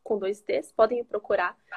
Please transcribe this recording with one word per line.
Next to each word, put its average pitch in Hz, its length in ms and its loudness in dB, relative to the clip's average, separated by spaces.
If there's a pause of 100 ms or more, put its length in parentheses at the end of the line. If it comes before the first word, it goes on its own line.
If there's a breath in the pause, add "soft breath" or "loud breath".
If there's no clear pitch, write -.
Com 214 160 -2
dois 196 220 -4
T's. - 320 -4
Podem 233 260 4
me 240 60 -4
procurar, 185 520 -2 (200 loud breath)